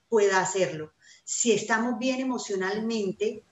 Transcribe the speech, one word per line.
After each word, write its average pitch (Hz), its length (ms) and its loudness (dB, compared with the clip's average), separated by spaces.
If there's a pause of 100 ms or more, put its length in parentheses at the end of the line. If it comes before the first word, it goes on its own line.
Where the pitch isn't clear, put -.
pueda 202 320 4
hacerlo? 160 520 -2 (320)
Si - 280 2
estamos 226 480 0
bien 262 200 0
emocionalmente, 214 1300 -2